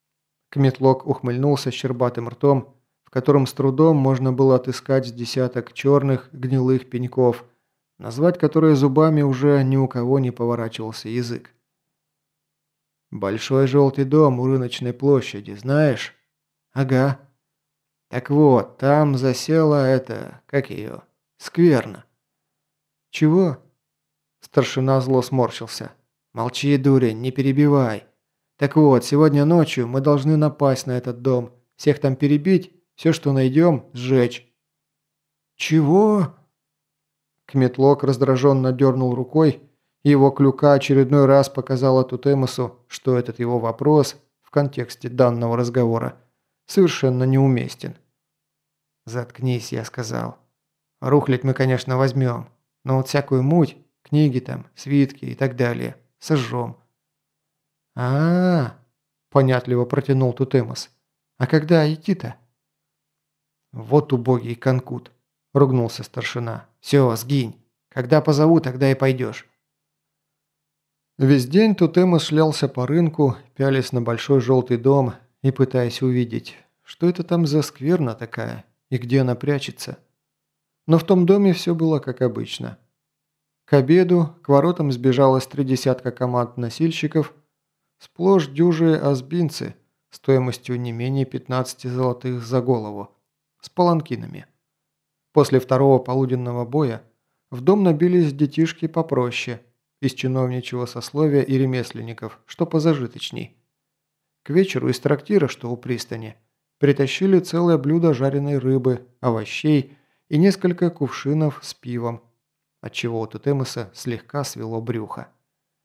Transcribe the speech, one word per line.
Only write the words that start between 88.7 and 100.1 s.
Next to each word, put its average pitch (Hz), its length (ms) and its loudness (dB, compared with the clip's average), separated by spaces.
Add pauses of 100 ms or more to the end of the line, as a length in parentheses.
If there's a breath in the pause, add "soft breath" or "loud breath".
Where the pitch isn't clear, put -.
азбинцы, 143 800 -4 (340)
стоимостью 127 720 -2
не 123 120 -8
менее 127 340 -4
пятнадцати 127 600 -8
золотых 123 560 -4
за 123 180 -2
голову, 107 500 -6 (500)
с - 80 -20
паланкинами. 156 800 -2 (840)
После 135 280 2
второго 131 400 4
полуденного 123 640 -4
боя 123 380 -4 (480)
в 123 100 -12
дом 196 220 2
набились 170 500 2
детишки 156 540 -2
попроще, 127 760 -4 (400)
из 135 120 -2